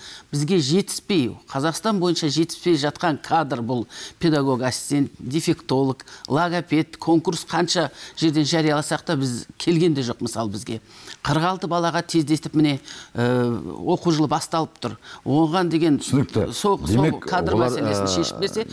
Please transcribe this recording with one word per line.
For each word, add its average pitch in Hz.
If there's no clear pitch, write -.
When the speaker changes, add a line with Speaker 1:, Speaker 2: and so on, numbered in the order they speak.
Speaker 1:
бізге 151
жетіспей, 156
Қазақстан 165
бойынша 165
жетіспей 170
жатқан 147
кадр 143
бұл 117
педагог, 139
ассистент, 139
дефектолог, 135
логопед, 160
конкурс 165
қанша 165
жерден 156
жарияласақ 151
та 170
біз 127
келген 165
де 135
жоқ, 117
мысалы, 110
бізге. 107
Қырық 156
алты 185
балаға 170
тездетіп, 156
міне, 147
ә, 117
оқу 170
жылы 151
басталып 156
тұр. 110
Оған 160
деген 156
Speaker 2:
Түсінікті. -
Speaker 1:
сол, 196
Speaker 2:
Демек, 117
Speaker 1:
сол -
кадр 180
Speaker 2:
олар, 120
Speaker 1:
мәселесін 104
Speaker 2:
ә, 95
Speaker 1:
шешіп 73
берсе, 208